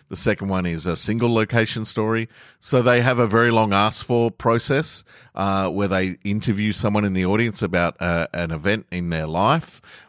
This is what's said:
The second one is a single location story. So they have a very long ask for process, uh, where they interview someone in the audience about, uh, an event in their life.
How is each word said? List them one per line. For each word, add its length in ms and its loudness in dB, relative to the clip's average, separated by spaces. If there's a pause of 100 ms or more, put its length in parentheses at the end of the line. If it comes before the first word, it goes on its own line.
The 80 -8
second 320 0
one 160 0
is 200 -4
a 120 -2
single 360 0
location 520 0
story. 420 -2 (320)
So 220 2
they 200 4
have 160 2
a 100 4
very 220 4
long 220 2
ask 340 0
for 240 2
process, 760 -2 (300)
uh, 340 -2
where 180 -2
they 380 0
interview 480 -2
someone 320 0
in 80 0
the 120 0
audience 360 0
about, 400 0
uh, 320 0
an 180 -4
event 400 -2
in 180 -4
their 180 -4
life. 540 -2 (280)